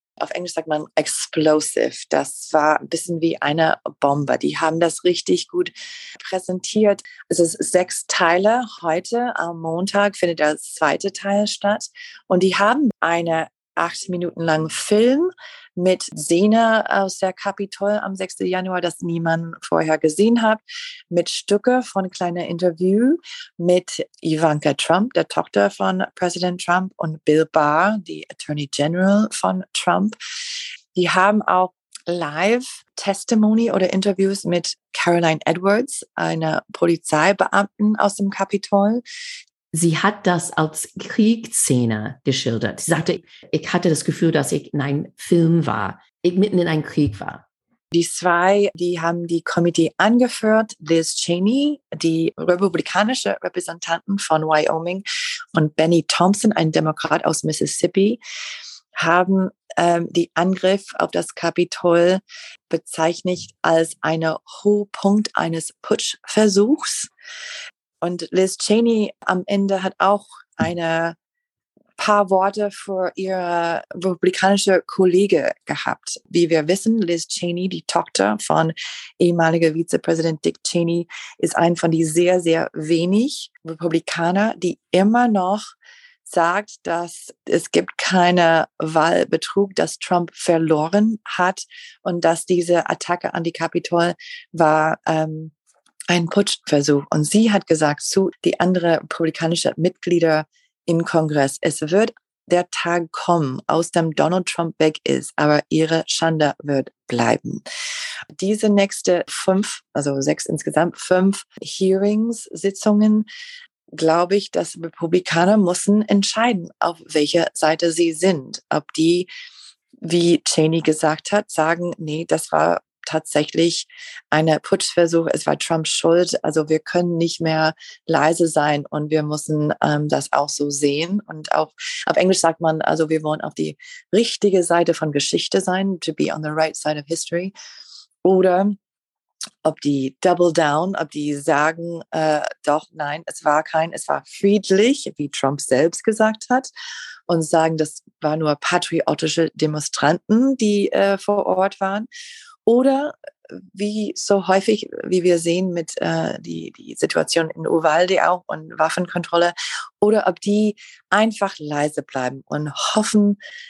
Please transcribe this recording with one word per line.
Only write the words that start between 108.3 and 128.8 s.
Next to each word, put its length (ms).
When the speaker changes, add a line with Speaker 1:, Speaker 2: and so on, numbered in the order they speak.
Speaker 1:
Diese 260
nächste 600
fünf, 500
also 260
sechs 260
insgesamt, 540
fünf 440
Hearings, 880
Sitzungen, 720
glaube 400
ich, 160
dass 240
Republikaner 800
müssen 460
entscheiden, 680
auf 260
welcher 480
Seite 400
sie 180
sind. 580
Ob 220
die, 380
wie 420
Cheney 380
gesagt 500
hat, 180
sagen, 480
„Nee, 300
das 240
war 300
tatsächlich 800
ein 160
Putschversuch, 720
es 120
war 140
Trumps 300
Schuld, 520
also 280
wir 100
können 380
nicht 240
mehr 340
leise 420
sein 380